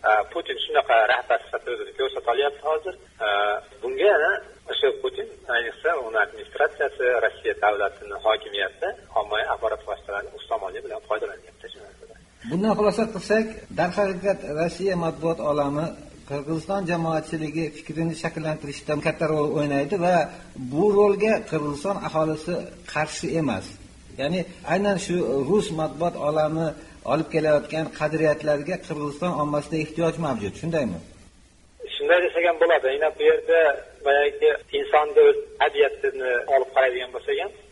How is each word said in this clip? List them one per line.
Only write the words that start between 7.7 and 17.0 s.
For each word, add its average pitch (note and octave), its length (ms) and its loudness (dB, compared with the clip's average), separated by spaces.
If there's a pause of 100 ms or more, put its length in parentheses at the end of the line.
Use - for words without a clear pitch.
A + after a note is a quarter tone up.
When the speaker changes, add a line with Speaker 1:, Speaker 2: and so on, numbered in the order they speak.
Speaker 1:
hokimiyati G#2+ 640 -2 (320)
ommaviy G#2 320 -2
axborot A2 360 -4
vositalarini G2+ 500 -8
ustamonlik G2 480 -8
bilan A2 220 -10
foydalanyapti - 640 -8
shu - 120 -20
narsada. - 300 -20 (360)
Speaker 2:
Bundan G3 280 2
xulosa G#3 260 2 (100)
qilsak, G#3+ 320 0 (340)
darhaqiqat, F#3+ 600 0 (200)
Rossiya F3+ 340 0 (100)
matbuot D#3+ 340 -2 (120)
olami D3 360 0 (440)
Qirg'iziston D#3 600 -4
jamoatchiligi D#3+ 720 -2 (120)